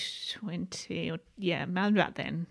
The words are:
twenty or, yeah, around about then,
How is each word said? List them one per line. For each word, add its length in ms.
twenty 800
or, 60
yeah, 300
around 300
about 180
then, 340